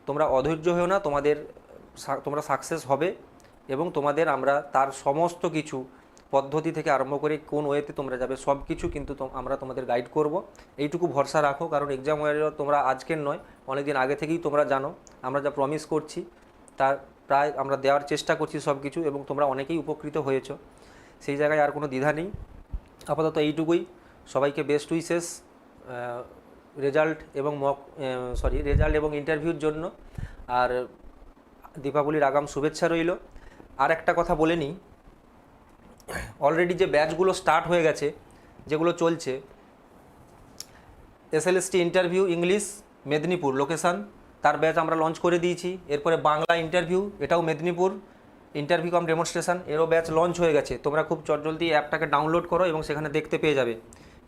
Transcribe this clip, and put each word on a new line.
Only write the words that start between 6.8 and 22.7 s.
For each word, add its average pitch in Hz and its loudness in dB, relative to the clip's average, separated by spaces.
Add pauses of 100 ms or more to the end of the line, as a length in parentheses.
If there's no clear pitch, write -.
আরম্ভ 135 0
করে 151 0
কোন 147 -2
ওয়েতে 143 -2
তোমরা 135 -6
যাবে, 127 -4
সব 139 0
কিছু 165 -4
কিন্তু 143 -8
তো-, 135 -6
আমরা 127 -4
তোমাদের 131 -8
গাইড 123 0
করব। 151 0 (340)
এইটুকু 160 0
ভরসা 139 2
রাখো, 143 0
কারণ 143 -2
এক্সাম 143 -2
ওয়ারিয়র 151 0
তোমরা 147 0
আজকের 131 -2
নয়, 147 -2 (280)
অনেক 139 -2
দিন 143 0
আগে 131 2
থেকেই 160 -2
তোমরা 147 2
জানো 139 0 (280)
আমরা 131 -2
যা 143 -2
প্রমিস 143 -2
করছি, 156 -4 (520)
তার 139 2 (300)
প্রায় 143 2
আমরা 135 0
দেওয়ার 139 4
চেষ্টা 151 -2
করছি 151 -4
সব 139 0
কিছু, 165 -4
এবং 139 -4
তোমরা 143 0
অনেকেই 139 0
উপকৃত 151 -6
হয়েছো, 135 -2 (600)
সেই 143 -6
জায়গায় 151 2
আর 143 4
কোনো 147 -4
দ্বিধা 135 0
নেই। 170 -6 (760)